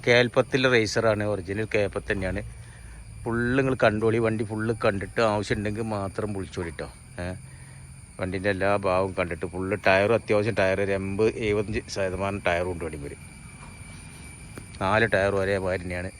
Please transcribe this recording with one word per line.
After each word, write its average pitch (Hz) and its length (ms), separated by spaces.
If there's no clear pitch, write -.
കെ 123 160
എൽ 120 160
പത്തിലെ 131 380
റേസറാണ്, 110 580
ഒറിജിനൽ 98 420
കെ 107 120
എൽ 92 80
പത്ത് - 180
തന്നെയാണ്. 95 300
ഫുൾ 117 180
നിങ്ങൾ 131 180
കണ്ടോളി, 110 420
വണ്ടി 110 240
ഫുൾ 110 180
കണ്ടിട്ട് 98 360
ആവശ്യമുണ്ടെങ്കിൽ 107 540
മാത്രം 101 360
വിളിച്ചോളി 92 460
ട്ടോ. 73 100
ഏ, 87 40
വണ്ടിൻ്റെ 95 340
എല്ലാ 95 160
ഭാഗവും 92 320
കണ്ടിട്ട് 85 340
ഫുൾ 92 180
ടയറും, 98 280
അത്യാവശ്യം 104 460
ടയർ 95 200
ഒരു 98 180
എൺപത്, 98 320
എഴുപത്തഞ്ച് 107 360
ശതമാനം 98 520
ടയറും 90 260
ഉണ്ട് 85 120
വണ്ടിമേൽ. 73 300
നാല് 104 340
ടയർ 98 200
ഒരേ 98 240
മാതിരി 92 260
തന്നെയാണ്. 90 360